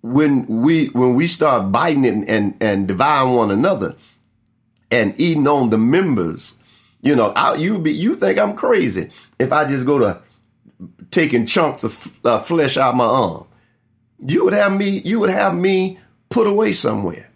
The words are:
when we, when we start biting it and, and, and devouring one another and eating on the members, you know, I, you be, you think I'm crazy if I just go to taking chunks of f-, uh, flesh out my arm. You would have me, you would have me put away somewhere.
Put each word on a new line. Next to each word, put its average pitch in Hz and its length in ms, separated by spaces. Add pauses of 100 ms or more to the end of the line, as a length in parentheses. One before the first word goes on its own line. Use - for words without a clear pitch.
when 135 440
we, 147 420
when 123 280
we 160 120
start 120 460
biting 139 320
it 113 80
and, 104 160
and, 104 340
and 101 240
devouring 131 480
one 107 160
another 113 460 (920)
and 120 300
eating 156 260
on 135 260
the 110 60
members, 120 800 (440)
you 139 160
know, 110 180
I, - 200
you 185 240
be, 156 120
you 190 240
think 196 220
I'm 208 180
crazy 117 540 (300)
if 127 120
I 151 140
just 135 200
go 143 140
to 101 220 (920)
taking 127 340
chunks 156 380
of 113 80
f-, - 340
uh, 117 140
flesh 151 380
out 127 180
my 123 80
arm. 107 420 (760)
You 165 260
would 202 80
have 202 180
me, 196 320
you 220 160
would 190 120
have 196 220
me 185 460 (300)
put 220 180
away 208 240
somewhere. 104 640